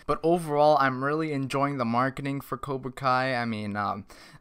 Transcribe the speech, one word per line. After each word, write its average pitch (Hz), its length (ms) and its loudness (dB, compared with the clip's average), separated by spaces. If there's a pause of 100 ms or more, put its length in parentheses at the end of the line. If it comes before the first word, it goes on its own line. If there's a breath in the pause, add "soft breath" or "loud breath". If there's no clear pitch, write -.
But 147 160 -2
overall, 151 580 4
I'm 131 240 2
really 151 280 -2
enjoying 139 440 -2
the 127 80 0
marketing 135 560 0
for - 160 -8
Cobra 131 360 -6
Kai. 131 420 0
I 120 100 -2
mean, 107 320 -6
um, 98 300 -4 (340 loud breath)